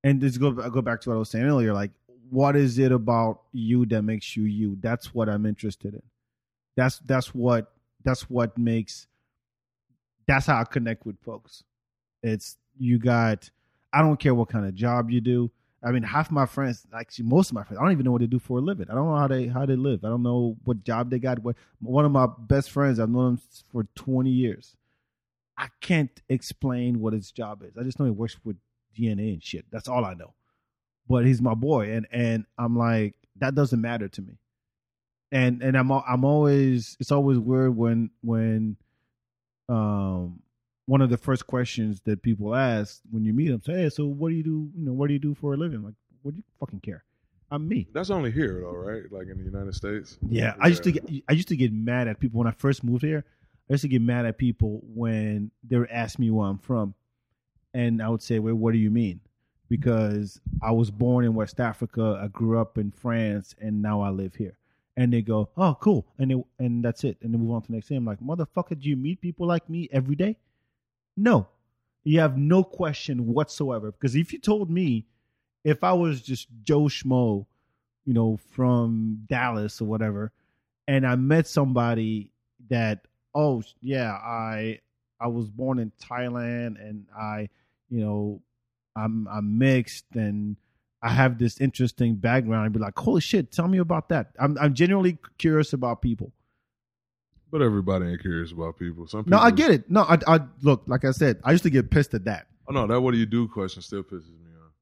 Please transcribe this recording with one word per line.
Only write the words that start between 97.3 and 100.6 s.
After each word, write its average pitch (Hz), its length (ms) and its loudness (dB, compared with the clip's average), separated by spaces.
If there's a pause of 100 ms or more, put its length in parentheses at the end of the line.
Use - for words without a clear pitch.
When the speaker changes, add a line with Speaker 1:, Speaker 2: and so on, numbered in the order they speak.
Speaker 2:
But 156 100 0
everybody 98 460 2
ain't 87 140 -4
curious 85 320 -4
about 82 260 -8
people. 85 280 -8
Some 107 200 -8
Speaker 1:
No, 185 100 8
I 226 140 8
Speaker 2:
people 196 60 2
Speaker 1:
get 302 140 6
it. 156 200 4
No, 202 120 6
I, 170 220 6
I, 160 140 8 (220)